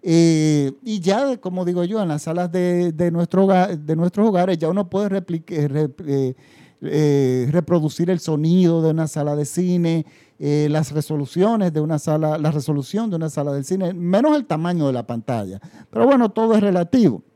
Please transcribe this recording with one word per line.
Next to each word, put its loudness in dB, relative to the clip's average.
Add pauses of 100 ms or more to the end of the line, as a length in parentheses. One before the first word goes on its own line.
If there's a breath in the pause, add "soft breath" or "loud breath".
Eh, 4 (100)
y -4
ya, 0
como -4
digo 0
yo, -2
en -2
las -4
salas -4
de, 0
de 0
nuestro 0
hogar, 2
de -4
nuestros 2
hogares 2
ya -2
uno -2
puede -2
replic-, -6
eh, -2
rep-, -4
eh, 0 (460 soft breath)
eh, 2
reproducir 0
el 0
sonido 2
de 2
una -2
sala -4
de -2
cine, 0 (340 soft breath)
eh, 0
las -2
resoluciones 0
de -2
una -2
sala, 0
la 0
resolución -4
de -4
una -4
sala -4
del -4
cine, -4
menos 2
el -4
tamaño -2
de 0
la -6
pantalla. -6 (300 loud breath)
Pero 2
bueno, 4
todo 0
es 4
relativo. 2 (120)